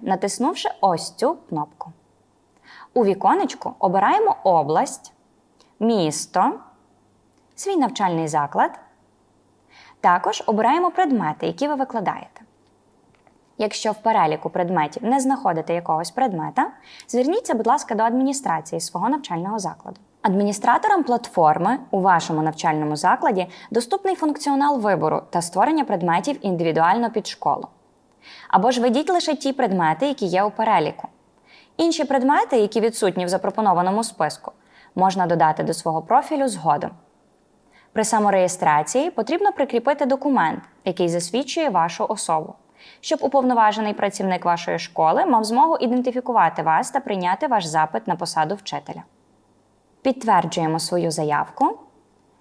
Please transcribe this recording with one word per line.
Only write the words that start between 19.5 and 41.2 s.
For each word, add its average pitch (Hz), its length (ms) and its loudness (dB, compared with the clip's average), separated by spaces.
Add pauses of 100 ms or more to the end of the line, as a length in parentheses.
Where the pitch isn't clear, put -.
закладу. - 380 -10 (240)
Адміністраторам 233 840 2
платформи 190 760 2 (120)
у 190 100 0
вашому 170 400 2
навчальному 156 540 -2
закладі 185 520 0 (240)
доступний 370 440 -2
функціонал 285 640 0
вибору 160 500 0
та 175 120 0
створення 247 440 0
предметів 180 600 -2
індивідуально 175 680 2
під 214 160 -4
школу. - 400 -4 (840)
Або 202 220 4
ж 240 100 0
введіть 254 280 2
лише 330 260 0
ті 269 180 -4
предмети, 185 540 0
які 269 180 -4
є 185 180 0
у 208 80 0
переліку. 202 560 0 (680)
Інші 320 260 0
предмети, 277 540 2
які 208 220 2
відсутні 196 460 0
в 175 40 -4
запропонованому 190 760 0
списку, - 480 -6 (440)
можна 185 320 2
додати 165 360 2
до 160 100 -2
свого 160 280 -4
профілю 277 460 0
згодом. 160 440 -2 (1040)
При 220 100 0
самореєстрації 196 1080 2
потрібно 349 400 0
прикріпити 285 540 0
документ, 247 580 0 (220)
який 175 240 0
засвідчує 240 600 -2